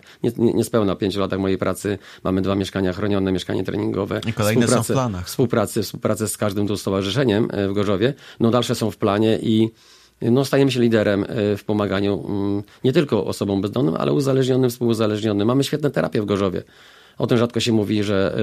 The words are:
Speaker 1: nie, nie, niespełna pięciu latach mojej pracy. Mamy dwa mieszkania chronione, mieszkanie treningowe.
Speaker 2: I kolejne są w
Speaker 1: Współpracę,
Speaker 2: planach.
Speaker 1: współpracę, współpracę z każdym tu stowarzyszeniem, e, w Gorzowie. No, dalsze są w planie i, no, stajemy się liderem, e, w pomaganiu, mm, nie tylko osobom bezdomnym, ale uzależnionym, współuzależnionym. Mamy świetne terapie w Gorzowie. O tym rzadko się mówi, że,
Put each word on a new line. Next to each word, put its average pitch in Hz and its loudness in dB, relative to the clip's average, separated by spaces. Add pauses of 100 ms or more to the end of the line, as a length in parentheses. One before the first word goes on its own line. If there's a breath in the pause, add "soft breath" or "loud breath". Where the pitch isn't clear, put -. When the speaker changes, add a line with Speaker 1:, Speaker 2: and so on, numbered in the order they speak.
(240 loud breath)
Speaker 1:
nie, 117 0
nie, 113 2
niespełna 104 0
pięciu 98 -2
latach 95 -2
mojej 95 0
pracy. 98 -4 (260 loud breath)
Mamy 92 0
dwa 98 0
mieszkania 95 -2
chronione, 95 0
mieszkanie 98 -2
treningowe. 104 -4
Speaker 2:
I 113 -2
kolejne 113 2
są - -
w 117 4
Speaker 1:
Współpracę, 117 -2
Speaker 2:
planach. 110 -2
Speaker 1:
współpracę, 123 0 (240)
współpracę 107 -4
z - -8
każdym 104 -2
tu 101 -2
stowarzyszeniem, 101 0
e, 98 -2
w 98 -2
Gorzowie. 101 0 (260 loud breath)
No, 113 4
dalsze 120 0
są 110 -2
w - -14
planie 107 2
i, 110 2 (520 soft breath)
no, 127 2
stajemy 139 2
się 123 -2
liderem, 104 2
e, 104 0
w - -18
pomaganiu, 101 0
mm, 101 -2 (200 loud breath)
nie 127 2
tylko 139 0
osobom 98 -2
bezdomnym, 120 -2
ale 139 0
uzależnionym, 131 2
współuzależnionym. 107 0
Mamy 135 2
świetne 147 -2
terapie 160 -2
w 104 -4
Gorzowie. 98 0 (540 loud breath)
O 120 -2
tym 123 2
rzadko 117 0
się 117 0
mówi, 107 2
że, 98 0